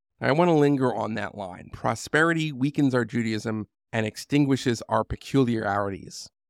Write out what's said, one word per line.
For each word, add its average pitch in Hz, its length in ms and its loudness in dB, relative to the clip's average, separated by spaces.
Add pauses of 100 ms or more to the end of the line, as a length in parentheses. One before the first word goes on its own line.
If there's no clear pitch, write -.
(220)
I 127 100 2
want 170 160 4
to 170 60 6
linger 143 420 4
on 110 200 -4
that 101 200 -6
line. 90 380 -12
"Prosperity 156 800 0
weakens 135 420 0
our 123 80 2
Judaism 110 640 -4 (240)
and 113 140 -2
extinguishes 135 840 0
our 110 160 0
peculiarities." 104 1300 -2 (200)